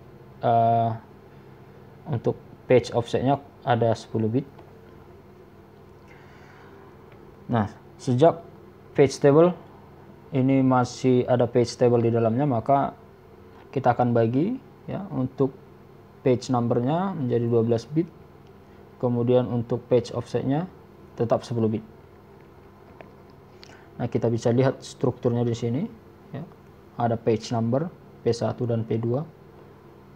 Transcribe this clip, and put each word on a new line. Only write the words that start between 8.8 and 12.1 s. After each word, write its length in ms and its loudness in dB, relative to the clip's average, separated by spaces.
page 240 2
table 320 6
ini 240 2
masih 640 2
ada 240 2
page 320 0
table 240 4
di 80 2